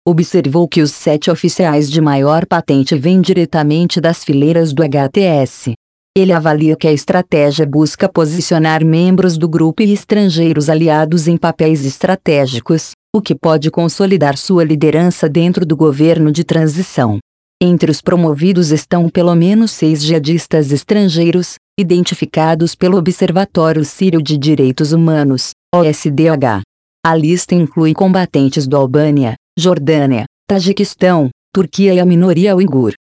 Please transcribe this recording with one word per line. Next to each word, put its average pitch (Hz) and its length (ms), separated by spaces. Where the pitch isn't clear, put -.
observou 170 640
que 160 140
os 147 100
sete 151 380
oficiais 156 640
de 160 100
maior 151 460
patente 151 480
vêm 175 260
diretamente 165 800
das 165 220
fileiras 156 500
do 151 80
H 139 280
T 202 120
S. 143 520
Ele 185 160
avalia 156 420
que 160 120
a 156 40
estratégia 151 720
busca 151 440
posicionar 160 760
membros 180 540
do 165 100
grupo 160 360
e 202 100
estrangeiros 165 720
aliados 156 600
em 170 100
papéis 160 480
estratégicos, 143 1080
o 196 60
que 170 140
pode 160 340
consolidar 170 640
sua 175 280
liderança 156 640
dentro 175 360
do 156 120
governo 156 540
de 160 120
transição. 151 720
Entre 170 300
os 143 100
promovidos 170 720
estão 170 360
pelo 175 280
menos 208 360
seis 156 320
jihadistas 156 680
estrangeiros, 170 840
identificados 165 960
pelo 185 220
Observatório 165 880
Sírio 170 360
de 147 160
Direitos 139 540
Humanos, 156 600
O 175 100
S 151 260
D 156 180
H. 127 340
A 165 100
lista 165 380
inclui 160 400
combatentes 156 720
do 139 80
Albânia, 139 600
Jordânia, 143 680
Tajiquistão, 185 800
Turquia 190 400
e 180 60
a 180 60
minoria 180 500
uigur. 135 380